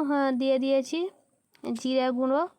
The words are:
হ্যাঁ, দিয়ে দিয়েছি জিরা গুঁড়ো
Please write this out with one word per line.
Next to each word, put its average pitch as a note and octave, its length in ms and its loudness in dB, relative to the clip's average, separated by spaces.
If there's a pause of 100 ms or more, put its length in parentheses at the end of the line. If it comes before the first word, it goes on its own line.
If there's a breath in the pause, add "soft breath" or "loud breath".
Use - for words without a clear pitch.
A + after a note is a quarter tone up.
হ্যাঁ, C#4 280 2
দিয়ে C4 260 2
দিয়েছি C4+ 400 0 (640)
জিরা B3+ 480 -2
গুঁড়ো C4 320 0 (160)